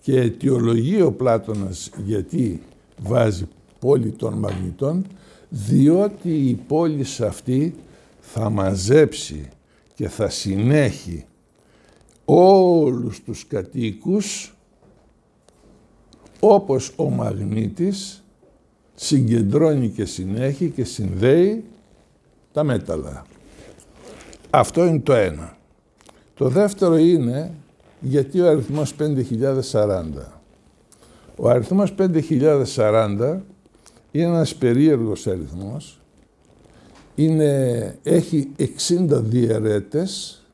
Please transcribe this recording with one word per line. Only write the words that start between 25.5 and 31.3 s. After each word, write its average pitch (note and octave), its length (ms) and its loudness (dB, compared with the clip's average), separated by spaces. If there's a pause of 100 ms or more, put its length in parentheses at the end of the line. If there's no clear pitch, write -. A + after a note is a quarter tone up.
Το B2+ 140 0
δεύτερο F#3+ 480 2
είναι D#3 580 2 (460)
γιατί C3+ 400 0
ο F3 80 4
αριθμός C#3+ 460 0
πέντε D3 280 -2
χιλιάδες C3 440 -2
σαράντα. F2+ 720 -4 (960)